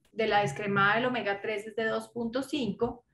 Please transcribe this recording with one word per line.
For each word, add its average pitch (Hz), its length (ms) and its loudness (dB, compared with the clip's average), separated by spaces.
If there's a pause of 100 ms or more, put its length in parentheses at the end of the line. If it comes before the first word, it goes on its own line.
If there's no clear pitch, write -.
(140)
de 220 140 0
la 208 140 4
descremada, 202 560 2
el 247 80 2
omega 208 360 -2
tres 214 260 -4
es - 80 -12
de 226 100 0
dos 220 240 -2
punto 233 320 -4
cinco, 240 720 -4